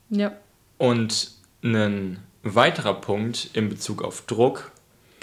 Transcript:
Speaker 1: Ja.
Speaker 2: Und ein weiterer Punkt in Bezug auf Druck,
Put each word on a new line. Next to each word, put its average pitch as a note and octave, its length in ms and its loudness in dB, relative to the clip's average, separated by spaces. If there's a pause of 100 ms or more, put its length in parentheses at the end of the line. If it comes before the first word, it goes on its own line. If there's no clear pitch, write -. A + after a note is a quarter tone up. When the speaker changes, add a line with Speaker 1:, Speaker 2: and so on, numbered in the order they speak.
Speaker 1:
Ja. C#3+ 220 0 (460)
Speaker 2:
Und A#2 540 0 (300)
ein G2+ 580 0 (240)
weiterer A#2 500 4
Punkt G#2+ 580 -4
in A2 160 0
Bezug G#2 340 -6
auf - 200 -6
Druck, B2 500 2 (520)